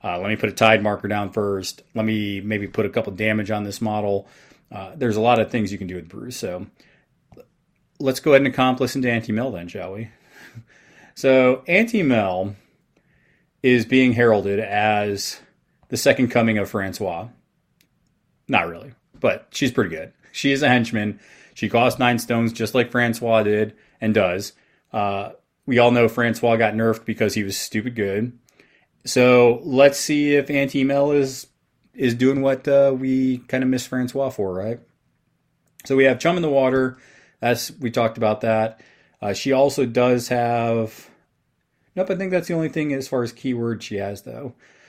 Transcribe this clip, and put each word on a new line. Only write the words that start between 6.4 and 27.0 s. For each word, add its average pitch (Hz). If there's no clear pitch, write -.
let's 135
go 156
ahead 135
and 135
Accomplice 127
into 127
Anti-Mel 113
then, 87
shall 92
we? 113
<laughs> -
So 131
Anti-Mel 123
is 123
being 127
heralded 107
as 104
the -
second 135
coming 113
of 98
Francois. 95
Not 92
really, 85
but 98
she's 127
pretty 101
good. 78
She 143
is 135
a 147
henchman. 113
She -
costs 117
nine 123
stones 117
just 113
like 120
Francois 113
did 104
and 110
does. 95
Uh, 101
we 123
all 120
know 120
Francois 117
got 113
nerfed 113